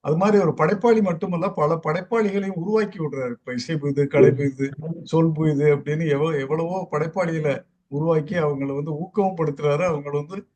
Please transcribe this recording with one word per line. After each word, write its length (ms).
அது 160
மாதிரி 260
ஒரு 120
படைப்பாளி 480
மட்டுமல்ல, 460
பல 360
படைப்பாளிகளையும் 680
உருவாக்கி 440
விடுறாரு. 320
இப்ப 220
இசை 240
புயுது, 300
கலை 240
புயுது, 400
சொல் 300
புயுது 460
அப்படின்னு 280
எவ்வ-, 340
எவ்வளவோ 500
படைப்பாளிகளை 720
உருவாக்கி 460
அவங்கள 400
வந்து 240
ஊக்கமும் 380
படுத்துறாரு, 480
அவங்கள 420
வந்து 300